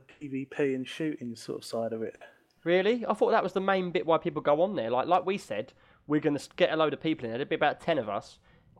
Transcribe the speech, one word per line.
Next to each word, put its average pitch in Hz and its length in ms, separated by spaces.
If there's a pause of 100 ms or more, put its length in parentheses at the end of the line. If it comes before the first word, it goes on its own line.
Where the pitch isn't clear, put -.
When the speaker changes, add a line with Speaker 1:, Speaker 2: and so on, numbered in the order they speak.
(200)
Speaker 1:
P 143 80
V 135 180
P 139 300
and 131 120
shooting 127 480
sort - 240
of - 60
side 113 280
of 113 100
it. - 140 (460)
Speaker 2:
Really? 190 440
I 208 80
thought - 160
that 214 120
was 190 100
the 196 80
main 190 300
bit 180 140
why 160 140
people 151 220
go 147 200
on 196 140
there. 117 160
Like, 123 160
like 175 180
we 196 140
said, - 340 (320)
we're 147 160
gonna 147 140
s-, - 200
get 180 160
a 156 40
load 156 180
of - 80
people 156 240
in 110 60
there. 117 80
There'd 147 100
be 156 60
about 151 260
ten 165 160
of 110 120
us. 104 280 (420)